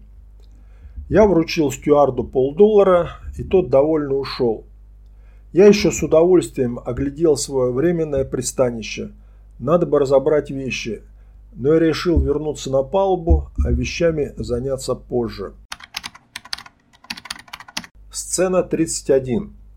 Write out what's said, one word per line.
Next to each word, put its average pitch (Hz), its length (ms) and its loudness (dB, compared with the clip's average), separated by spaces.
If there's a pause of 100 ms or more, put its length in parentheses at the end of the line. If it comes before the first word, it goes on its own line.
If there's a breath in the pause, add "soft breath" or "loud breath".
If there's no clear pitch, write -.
(1080 soft breath)
Я 208 180 6
вручил 160 440 0
стюарду 135 520 2
полдоллара, 175 840 4 (280 loud breath)
и 123 60 -10
тот 175 260 0
довольно 143 460 2
ушел. 131 480 -4 (880)
Я 180 140 6
еще 208 260 6
с - 100 -6
удовольствием 151 840 2
оглядел 143 500 0
свое 131 380 -2
временное 156 500 -2
пристанище. 120 880 -4 (480)
Надо 160 260 2
бы 143 140 2
разобрать 139 500 2
вещи, 127 540 -8 (500)
но 147 200 0
я 165 60 4
решил 160 420 0
вернуться 143 500 -4
на 135 120 0
палубу, 170 680 0 (160)
а 123 60 -2
вещами 143 680 -2
заняться 127 580 -6
позже. 104 580 -6 (2500)
Сцена 185 540 -2
тридцать - 460 -4
один. 127 440 0 (240)